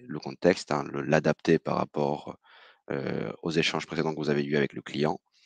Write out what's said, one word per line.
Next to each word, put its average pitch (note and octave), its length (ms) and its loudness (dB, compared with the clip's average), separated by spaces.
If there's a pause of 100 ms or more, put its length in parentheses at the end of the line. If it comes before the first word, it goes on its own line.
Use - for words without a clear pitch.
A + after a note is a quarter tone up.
le D2+ 120 -8
contexte, - 520 0
hein, D2 200 0
le, C#2+ 100 -4
l'adapter D2+ 580 4
par D2 180 -4
rapport, D2 600 -2 (540)
euh, - 400 -4 (120)
aux E2+ 80 -2
échanges D#2+ 340 0
précédents D#2 280 -2
que D2+ 60 -6
vous D2 100 0
avez C#2+ 140 2
eus C#2+ 120 0
avec C#2+ 180 2
le - 80 -8
client. D2 380 -2 (260)